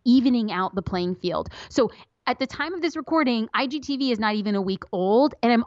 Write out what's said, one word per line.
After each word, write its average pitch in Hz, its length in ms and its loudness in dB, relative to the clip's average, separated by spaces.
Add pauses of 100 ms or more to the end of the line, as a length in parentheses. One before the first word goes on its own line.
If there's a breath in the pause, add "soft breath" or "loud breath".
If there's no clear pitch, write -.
evening 240 480 4
out 185 220 -2
the 185 80 -2
playing 180 320 -2
field. 165 340 -4 (220 loud breath)
So 254 200 2 (380 loud breath)
at 247 120 -2
the 262 80 0
time 320 260 -6
of 339 80 -4
this 320 140 -2
recording, 254 580 0
I 254 140 0
G 302 100 -6
T 277 180 -4
V 262 140 0
is 220 80 0
not 214 160 0
even 208 220 -2
a 202 40 0
week 190 300 -4
old, 208 540 2
and 240 80 4
I'm 233 140 4